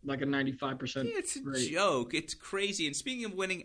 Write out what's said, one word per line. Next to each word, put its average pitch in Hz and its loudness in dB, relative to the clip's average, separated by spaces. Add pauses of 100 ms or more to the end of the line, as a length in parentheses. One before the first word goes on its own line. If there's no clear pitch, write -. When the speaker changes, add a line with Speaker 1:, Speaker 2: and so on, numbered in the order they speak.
Speaker 1:
like, 135 0
a - 2
ninety-five 135 0
percent 135 -2
Speaker 2:
Yeah, 427 -2
it's - -2
a 269 -8
Speaker 1:
rate. 131 0
Speaker 2:
joke. 156 4
It's 156 0
crazy. 196 0
And 143 -2
speaking 247 -4
of 202 -6
winning 185 0